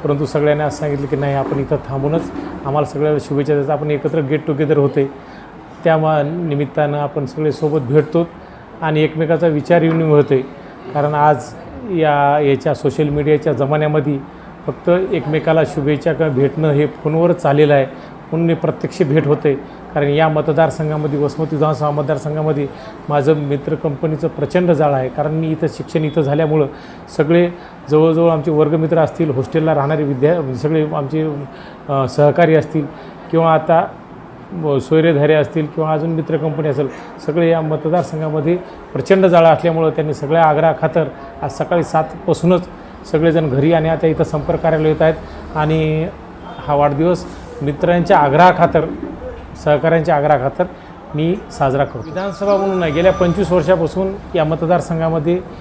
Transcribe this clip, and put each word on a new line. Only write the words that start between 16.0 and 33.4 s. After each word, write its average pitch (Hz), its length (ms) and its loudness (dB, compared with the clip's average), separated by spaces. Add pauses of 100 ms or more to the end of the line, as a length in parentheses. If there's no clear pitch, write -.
किंवा 156 180 0
भेटणं 139 400 0
हे 143 160 2
फोनवरच 165 480 0
चाललेलं 147 380 4
आहे, 139 120 4 (460)
म्हणून 165 160 0
मी 165 60 2
प्रत्यक्ष 156 480 -4
भेट 147 260 2
होते. 147 540 -2 (120)
कारण 147 140 0
या 151 200 2
मतदारसंघामध्ये, 151 920 0
वसमत 147 320 -2
विधानसभा 147 400 0
मतदारसंघामध्ये 147 760 -2 (420)
माझं 147 240 2
मित्र 143 420 -2
कंपनीचं 156 520 -4
प्रचंड 175 440 0
जाळं 147 240 2
आहे, 131 140 -2
कारण 147 220 -4
मी 160 200 -2
इथं 156 180 -2
शिक्षण - 340 -4
इथं 151 180 0
झाल्यामुळं 147 460 2 (500)
सगळे 170 320 4 (400)
जवळजवळ 160 400 4
आमचे 160 220 0
वर्गमित्र 156 460 2
असतील, 156 340 0
हॉस्टेलला 156 440 0
राहणारे 147 280 0
विद्या-, 143 500 0
सगळे 151 420 0
आमचे, 147 500 -4 (440)
अ, 135 180 2
सहकारी 151 480 4
असतील 151 300 0 (460)
किंवा 165 220 4